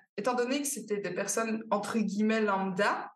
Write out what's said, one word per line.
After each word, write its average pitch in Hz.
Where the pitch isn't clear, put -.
étant 233
donné 240
que 285
c'était -
des 180
personnes, 220
entre 208
guillemets, 214
lambda, 196